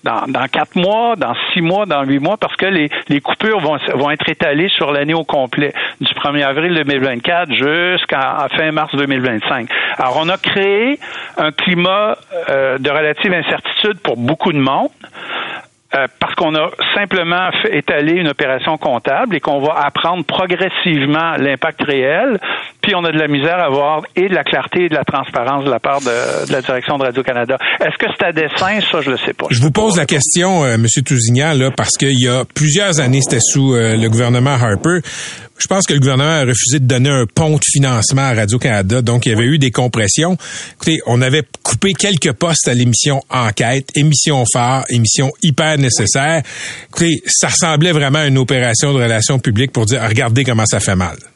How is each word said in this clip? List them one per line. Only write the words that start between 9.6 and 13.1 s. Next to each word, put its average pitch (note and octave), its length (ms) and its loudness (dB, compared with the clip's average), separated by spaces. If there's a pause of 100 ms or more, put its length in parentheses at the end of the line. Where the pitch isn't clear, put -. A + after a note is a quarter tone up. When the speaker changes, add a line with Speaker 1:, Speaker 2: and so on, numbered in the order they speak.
Speaker 1:
Alors, C3 240 0
on E3 80 -2
a F#3+ 80 0
créé G3+ 640 0 (380)
un D#3 140 0
climat, F#3 680 0 (320)
euh, C3+ 280 0
de C3+ 120 -2
relative D3+ 440 0